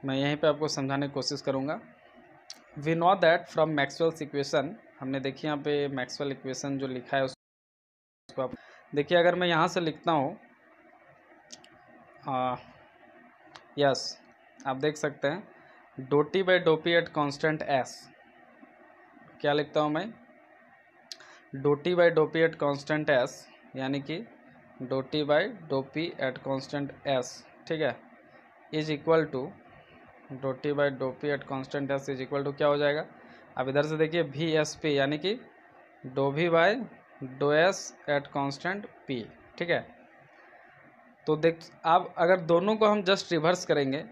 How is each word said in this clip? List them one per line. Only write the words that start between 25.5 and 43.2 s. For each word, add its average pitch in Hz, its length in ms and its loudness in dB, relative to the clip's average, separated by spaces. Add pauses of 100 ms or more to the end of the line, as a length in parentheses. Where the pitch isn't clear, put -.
dou 135 140 0 (120)
P 165 140 -4 (100)
at 131 280 -4
constant 139 520 -6 (180)
S, 123 200 -6 (300)
ठीक 160 120 -4
है, 131 160 -2 (760)
is 151 260 -2
equal 160 360 2
to 135 140 -4 (920)
dou 135 80 -2 (140)
T 147 80 0
by 143 120 2 (140)
dou 135 80 -2 (140)
P 147 140 -4
at 139 120 -8
constant 135 440 -6
S 135 180 -4
is 131 120 -6
equal 139 240 -4
to 143 120 -4
क्या 156 120 2
हो 147 100 4
जाएगा, 147 260 0 (540)
अब 131 100 -2
इधर 143 180 2
से 156 100 -4
देखिए 160 260 2
वी 151 340 -2
एस 151 260 2
पी 151 160 2
यानी 143 200 2
कि 190 200 -4 (800)
dou 139 140 2
V 165 240 0
by 170 120 6 (720)
dou 147 220 2
S 185 240 0 (300)
at 139 200 -6
constant 143 500 -4 (220)
P। 123 140 -4 (360)
ठीक 170 120 -4
है, 127 160 0 (1400)
तो 156 100 2
देख 165 220 2 (280)
आप 180 320 2
अगर 180 220 4
दोनों 170 360 4
को 214 100 4
हम 208 180 4
just 190 280 0